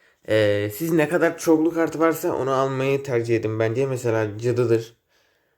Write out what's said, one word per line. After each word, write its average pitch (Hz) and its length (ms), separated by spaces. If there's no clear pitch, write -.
Ee, 104 440
siz 160 180
ne 151 180
kadar 165 280
çoklu 160 360
kartı 156 260
varsa 165 360
onu 131 160
almayı 135 520
tercih 117 320
edin 110 240
bence. 113 260
Mesela 110 520
cadıdır. 117 600